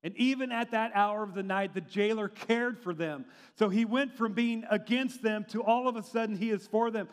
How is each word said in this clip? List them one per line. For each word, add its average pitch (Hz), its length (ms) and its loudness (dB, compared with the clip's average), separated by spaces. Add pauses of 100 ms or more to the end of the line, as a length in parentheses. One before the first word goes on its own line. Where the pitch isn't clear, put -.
And 165 120 -6
even 254 360 2
at 233 200 -2
that 220 220 0
hour 208 300 2
of 196 100 -10
the 196 80 -4
night, 190 320 0
the 190 60 -2
jailer 208 480 0
cared 233 500 0
for 180 160 -6
them. 151 300 -4 (320)
So 214 120 4
he 214 160 2
went 247 300 0
from 214 200 -2
being 233 360 0
against 240 520 0
them 214 260 0
to 220 140 -4
all 240 260 4
of 233 80 -2
a 220 60 -6
sudden 220 340 -2
he 220 140 0
is 202 160 -2
for 226 240 2
them. 214 220 -4